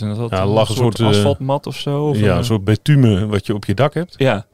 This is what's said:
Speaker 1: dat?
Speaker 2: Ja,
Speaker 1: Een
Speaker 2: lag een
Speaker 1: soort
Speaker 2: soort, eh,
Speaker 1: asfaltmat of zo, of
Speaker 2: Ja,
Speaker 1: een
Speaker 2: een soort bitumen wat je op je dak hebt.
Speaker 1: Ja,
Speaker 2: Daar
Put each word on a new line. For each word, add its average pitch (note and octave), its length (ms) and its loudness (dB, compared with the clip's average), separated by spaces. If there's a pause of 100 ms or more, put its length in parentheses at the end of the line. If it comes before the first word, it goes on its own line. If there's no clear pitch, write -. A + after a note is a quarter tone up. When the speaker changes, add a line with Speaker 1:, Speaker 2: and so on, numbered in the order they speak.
(180)
Speaker 1:
dat? A#2 120 -6
Speaker 2:
Ja, F#2+ 120 -2
Speaker 1:
Een F#2+ 60 0
Speaker 2:
lag A2 220 2
een A2 60 -6
Speaker 1:
soort A#2+ 220 0
Speaker 2:
soort, A2 140 2
eh, G#2 60 4
Speaker 1:
asfaltmat C3+ 500 -2
of - 100 -8
zo, D3 300 -4
of C#3 120 0
Speaker 2:
Ja, G#2 120 2
Speaker 1:
een F2 60 2
Speaker 2:
een F2 80 -2
soort A2+ 180 -2
bitumen G#2+ 680 2
wat G#2 160 -2
je A2 80 -2
op G#2 120 -6
je G2+ 80 -2
dak C#3 200 0
hebt. E3+ 240 -6
Speaker 1:
Ja, C3 160 2
Speaker 2:
Daar G2+ 200 -4